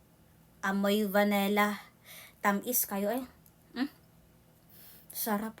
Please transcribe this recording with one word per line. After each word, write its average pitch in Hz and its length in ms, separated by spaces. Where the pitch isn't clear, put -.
Amoy 202 480
vanilla. 208 720
Tamis 202 400
kayo, 202 260
eh. 254 140
Mm. 262 160
Sarap 220 440